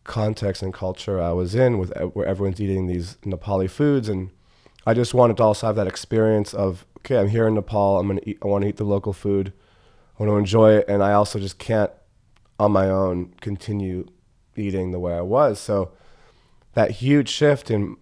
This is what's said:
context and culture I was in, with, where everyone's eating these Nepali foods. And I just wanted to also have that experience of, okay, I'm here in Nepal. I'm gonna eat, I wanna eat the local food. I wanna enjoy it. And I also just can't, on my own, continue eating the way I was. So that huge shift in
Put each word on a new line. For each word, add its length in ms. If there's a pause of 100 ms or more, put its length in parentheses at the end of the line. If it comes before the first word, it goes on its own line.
context 580
and 120
culture 460
I 120
was 220
in, 240
with, 140 (220)
where 120
everyone's 340
eating 260
these 360
Nepali 480
foods. 380
And 220 (560)
I 80
just 200
wanted 220
to 80
also 220
have 100
that 100
experience 640
of, 320 (140)
okay, 200
I'm 100
here 180
in 80
Nepal. 460
I'm 80
gonna 160
eat, 180
I 40
wanna 200
eat 100
the 80
local 280
food. 400 (640)
I 40
wanna 160
enjoy 380
it. 120
And 140
I 100
also 260
just 200
can't, 320 (680)
on 140
my 160
own, 520
continue 640 (500)
eating 360
the 80
way 140
I 60
was. 380
So 340 (800)
that 160
huge 380
shift 420
in 320